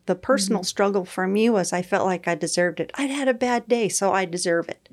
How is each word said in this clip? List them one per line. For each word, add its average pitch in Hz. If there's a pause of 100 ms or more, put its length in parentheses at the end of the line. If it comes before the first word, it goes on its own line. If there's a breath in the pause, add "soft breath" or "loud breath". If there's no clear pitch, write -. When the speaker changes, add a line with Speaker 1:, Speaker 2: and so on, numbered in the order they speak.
Speaker 1:
the 185
personal 202
Speaker 2:
Mm-hmm. 185
Speaker 1:
struggle 202
for 185
me 214
was 190
I 175
felt 180
like 180
I 170
deserved 170
it. -
I'd 277
had 277
a 254
bad 240
day, 226
so 190
I 190
deserve 170
it. -